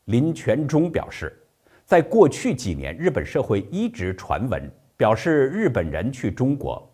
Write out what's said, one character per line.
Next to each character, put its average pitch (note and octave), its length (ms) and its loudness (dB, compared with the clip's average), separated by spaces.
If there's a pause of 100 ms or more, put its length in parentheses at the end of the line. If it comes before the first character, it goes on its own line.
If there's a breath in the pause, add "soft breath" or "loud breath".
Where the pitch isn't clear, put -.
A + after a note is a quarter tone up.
林 C3 280 2
权 C#3 340 -2
忠 D#3+ 240 2
表 - 180 -4
示， - 260 -10 (500 soft breath)
在 - 160 6
过 G3+ 280 6
去 A#3 240 -2
几 G2+ 220 -4
年， C#2 200 -8
日 E3+ 140 -2
本 - 160 -2
社 - 160 -2
会 G2+ 200 0 (100)
一 G#3+ 180 -2
直 F#2 260 -6
传 F#2 320 -4
闻， C#2 240 -6 (240)
表 A2 200 4
示 C#3+ 340 2
日 G3+ 180 0
本 F#2 220 -2
人 E2 220 -4
去 A#2 200 -4
中 C3+ 240 0
国 - 380 -8